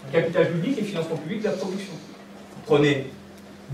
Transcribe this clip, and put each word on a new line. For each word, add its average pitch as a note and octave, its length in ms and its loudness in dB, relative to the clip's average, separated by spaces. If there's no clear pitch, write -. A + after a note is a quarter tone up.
capital E3 380 4
public F3+ 280 0
et G#3 40 0
financement D#3+ 340 -2
public G3+ 240 -4
de G#3 60 0
la F3+ 40 2
production. F#3+ 400 -4
Prenez, C#3+ 420 4